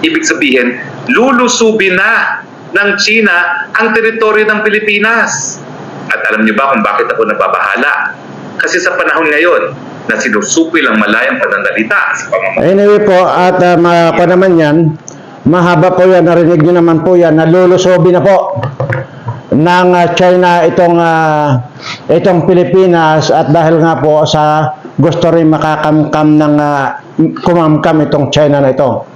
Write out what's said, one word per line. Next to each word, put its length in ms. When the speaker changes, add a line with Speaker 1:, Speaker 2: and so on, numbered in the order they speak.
Speaker 1:
ibig 160
sabihin, 560
lulusubi 880
na 480
ng 240
China 720
ang 240
teritoryo 480
ng 220
Pilipinas. 960
At 160
alam 160
niyo 160
ba 140
kung 100
bakit 240
ako 160
nababahala? 960
Kasi 240
sa 140
panahon 340
ngayon 300
na 80
sinusupi 680
lang 140
malayang 420
pananalita 580
sa 100
pamamagitan 460
Speaker 2:
Anyway 320
po, 180
at, 380
ah, 180
ma-, 320
pa 160
naman 320
yan, 160
mahaba 480
po 80
yan, 240
narinig 320
niyo 160
naman 240
po 160
yan, 240
nalulusobi 720
na 80
po 400
ng, 400
ah, 160
China 560
itong, 320
ah, 640
itong 320
Pilipinas, 880
at 160
dahil 320
nga 160
po 320
sa 480
gusto 320
rin 160
makakamkam 880
ng, 240
ah, 400
kumamkam 640
itong 240
China 320
na 140
ito. 420